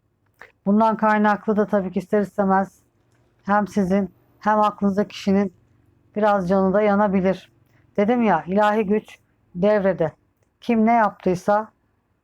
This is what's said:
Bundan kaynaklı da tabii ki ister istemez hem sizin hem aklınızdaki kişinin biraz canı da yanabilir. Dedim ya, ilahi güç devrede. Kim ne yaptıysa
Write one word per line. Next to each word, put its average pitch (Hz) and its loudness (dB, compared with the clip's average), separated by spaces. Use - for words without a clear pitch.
Bundan 214 2
kaynaklı 214 0
da 208 0
tabii 185 -4
ki 190 -6
ister 202 -2
istemez 196 -2
hem 202 0
sizin 196 -2
hem 214 0
aklınızdaki 202 -2
kişinin 196 -2
biraz 202 0
canı 190 2
da 202 2
yanabilir. 196 0
Dedim 233 0
ya, 175 0
ilahi 208 0
güç 208 -4
devrede. 185 0
Kim 220 0
ne 226 2
yaptıysa 208 -2